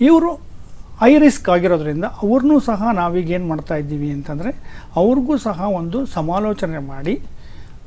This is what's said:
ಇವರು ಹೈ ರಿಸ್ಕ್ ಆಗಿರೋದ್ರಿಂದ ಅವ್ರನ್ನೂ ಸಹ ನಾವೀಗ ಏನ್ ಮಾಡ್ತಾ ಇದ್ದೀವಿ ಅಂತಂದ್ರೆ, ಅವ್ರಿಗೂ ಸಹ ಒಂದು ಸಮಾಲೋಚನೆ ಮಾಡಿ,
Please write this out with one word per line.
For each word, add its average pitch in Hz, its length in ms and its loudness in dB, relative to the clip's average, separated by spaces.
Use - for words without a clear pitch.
ಇವರು 320 520 4
ಹೈ 269 180 8
ರಿಸ್ಕ್ 294 320 4
ಆಗಿರೋದ್ರಿಂದ 175 560 2
ಅವ್ರನ್ನೂ 254 540 2
ಸಹ 220 340 0
ನಾವೀಗ 175 380 0
ಏನ್ 180 160 -2
ಮಾಡ್ತಾ 156 280 -4
ಇದ್ದೀವಿ 147 360 -4
ಅಂತಂದ್ರೆ, 147 500 -6
ಅವ್ರಿಗೂ 254 420 2
ಸಹ 196 240 -4
ಒಂದು 190 440 -4
ಸಮಾಲೋಚನೆ 180 720 -2
ಮಾಡಿ, 139 440 -6